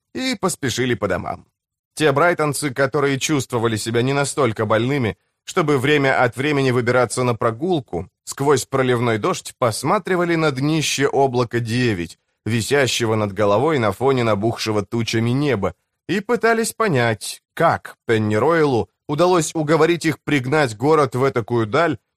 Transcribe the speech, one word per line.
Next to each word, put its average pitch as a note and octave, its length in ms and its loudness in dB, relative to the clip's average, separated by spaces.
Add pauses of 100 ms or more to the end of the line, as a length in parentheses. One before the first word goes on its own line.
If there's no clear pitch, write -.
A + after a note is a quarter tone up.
(160)
и B3+ 200 -4
поспешили B2+ 600 -2
по G#2 120 -4
домам. F2 380 -6 (500)
Те D3+ 160 2
брайтонцы, D3+ 600 0
которые C3+ 480 0
чувствовали A#2 580 -2
себя A#2 240 -2
не C3+ 120 0
настолько C3+ 520 0
больными, A2+ 520 0 (260)
чтобы D3+ 340 0
время C3+ 460 2
от B2 140 0
времени C3+ 340 0
выбираться B2+ 520 0
на B2 120 0
прогулку, A#2+ 720 -4 (160)
сквозь C#3 420 0
проливной B2 520 0
дождь D#3+ 420 -4
посматривали E3+ 760 0
на D#3 160 0
днище C#3 560 0
облака B2 520 0
девять, A2+ 580 -2 (280)
висящего A#2 680 0
над G#2 180 -2
головой G#2+ 460 2
на A2 120 2
фоне B2+ 320 0
набухшего G#2+ 580 0
тучами A2+ 500 -2
неба, A#2+ 420 0 (340)
и F#3+ 140 -2
пытались A3+ 520 0
понять, B2 680 -2 (120)
как D3 520 -2
Пенни-Ройлу A#2 840 2 (180)
удалось E3+ 480 2
уговорить D#3+ 500 2
их D3+ 180 -2
пригнать C3+ 540 0
город C#3+ 380 2
в B2+ 140 0
этакую A#2+ 380 0
даль D3+ 300 0 (200)